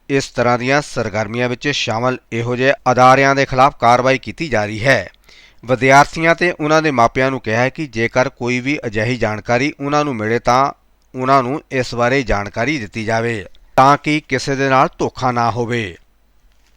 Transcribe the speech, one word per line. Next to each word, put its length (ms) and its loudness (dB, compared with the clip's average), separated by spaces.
ਇਸ 200 -2
ਤਰ੍ਹਾਂ 300 0
ਦੀਆਂ 240 0
ਸਰਗਰਮੀਆਂ 680 -4
ਵਿੱਚ 200 -6
ਸ਼ਾਮਲ 500 -2
ਇਹੋ 240 -4
ਜਿਹੇ 180 2
ਅਦਾਰਿਆਂ 420 6
ਦੇ 120 2
ਖਿਲਾਫ 340 2
ਕਾਰਵਾਈ 380 4
ਕੀਤੀ 300 -10
ਜਾ 160 -2
ਰਹੀ 200 -6
ਹੈ। 260 0
ਵਿਦਿਆਰਥੀਆਂ 720 4
ਤੇ 160 0
ਉਹਨਾਂ 220 2
ਦੇ 80 0
ਮਾਪਿਆਂ 400 2
ਨੂੰ 100 -4
ਕਿਹਾ 200 -2
ਹੈ 80 2
ਕਿ 180 -8
ਜੇਕਰ 420 -2
ਕੋਈ 320 -4
ਵੀ 260 -4
ਅਜਿਹੀ 300 -4
ਜਾਣਕਾਰੀ 640 -2
ਉਹਨਾਂ 240 -2
ਨੂੰ 120 -4
ਮਿਲੇ 220 -2
ਤਾਂ 340 2
ਉਹਨਾਂ 280 2
ਨੂੰ 280 -6
ਇਸ 240 -4
ਬਾਰੇ 280 0
ਜਾਣਕਾਰੀ 560 -4
ਦਿੱਤੀ 260 -8
ਜਾਵੇ 400 -4
ਤਾਂ 260 6
ਕਿ 260 -2
ਕਿਸੇ 280 -4
ਦੇ 120 0
ਨਾਲ 200 4
ਧੋਖਾ 340 -2
ਨਾ 180 0
ਹੋਵੇ। 460 -6